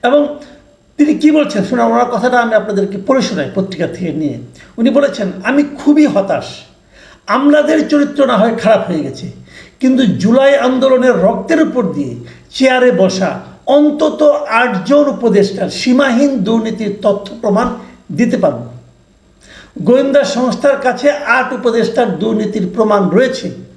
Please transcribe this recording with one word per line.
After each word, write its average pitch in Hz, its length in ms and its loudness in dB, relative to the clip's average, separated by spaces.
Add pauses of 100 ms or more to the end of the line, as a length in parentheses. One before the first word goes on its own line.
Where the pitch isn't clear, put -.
এবং 269 360 0 (580)
তিনি 294 180 2
কি 302 160 2
বলছেন 294 340 0
শোনা, 240 200 0
ওনার 233 200 2
কথাটা 240 360 0
আমি 226 140 0
আপনাদেরকে 196 520 -2
পড়ে 262 160 2
শোনাই 160 320 -4
পত্রিকা 180 320 -4
থেকে 170 260 -6
নিয়ে। 139 260 -6 (380)
উনি 233 140 0
বলেছেন, 233 420 0 (120)
"আমি 269 180 0
খুবই 294 440 2
হতাশ, 190 380 -2 (800)
আমলাদের 294 640 2
চরিত্র 285 380 0
না 247 100 0
হয় 226 200 2
খারাপ 196 340 0
হয়ে 156 120 -4
গেছে, 139 280 -10 (500)
কিন্তু 262 260 2
জুলাই 254 500 4
আন্দোলনের 254 680 2
রক্তের 226 400 0
উপর 220 300 -2
দিয়ে 131 240 -6 (340)
চেয়ারে 254 420 2
বসা 185 480 0 (260)
অন্তত 294 560 2 (260)
আটজন 196 600 2
উপদেষ্টার 202 640 0
সীমাহীন 262 680 0
দুর্নীতির 220 640 -2
তথ্য 202 380 -2
প্রমাণ 226 380 -2 (340)
দিতে 233 240 -2
পারব। 123 300 -2 (1160)
গোয়েন্দা 269 420 4
সংস্থার 254 560 0
কাছে 254 300 0
আট 262 420 -2
উপদেষ্টার 226 680 -2
দুর্নীতির 208 560 -2
প্রমাণ 208 360 0
রয়েছে 220 400 0 (260)